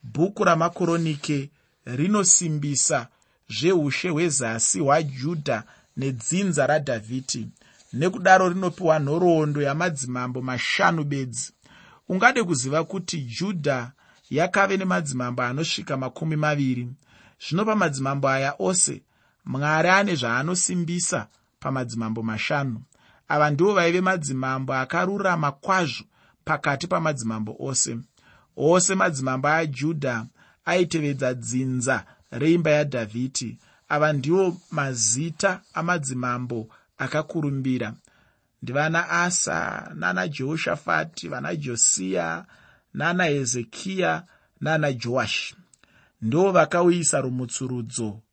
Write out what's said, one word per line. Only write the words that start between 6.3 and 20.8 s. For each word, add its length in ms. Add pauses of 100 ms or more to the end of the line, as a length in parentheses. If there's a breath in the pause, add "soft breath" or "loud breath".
raDhavhidhi. 800 (460 soft breath)
Nekudaro 560
rinopiwa 500
nhoroondo 640
yamadzimambo 800
mashanu 640
bedzi. 500 (560 loud breath)
Ungade 340
kuziva 400
kuti 380
Judha 680 (380 soft breath)
yakave 480
nemadzimambo 680
anosvika 540
makumi 380
maviri. 540 (580 soft breath)
Zvino 180
pamadzimambo 640
aya 300
ose, 420 (440)
Mwari 440
ane 260
zvaanosimbisa 1120 (320)